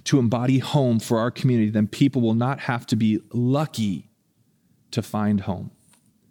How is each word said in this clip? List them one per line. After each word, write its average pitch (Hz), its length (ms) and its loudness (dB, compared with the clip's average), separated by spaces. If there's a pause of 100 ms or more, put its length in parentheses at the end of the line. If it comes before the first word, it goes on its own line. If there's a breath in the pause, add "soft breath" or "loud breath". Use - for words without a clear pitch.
to 143 140 2
embody 127 400 2
home 123 400 2
for 113 200 0
our 123 120 0
community, 120 380 0
then 107 180 0
people 135 340 2
will 113 120 2
not 127 280 -2
have 120 260 -6
to 127 80 0
be 107 240 2 (120)
lucky 120 800 -2 (840)
to 120 100 -4
find 104 400 -2
home. 98 300 -8 (600)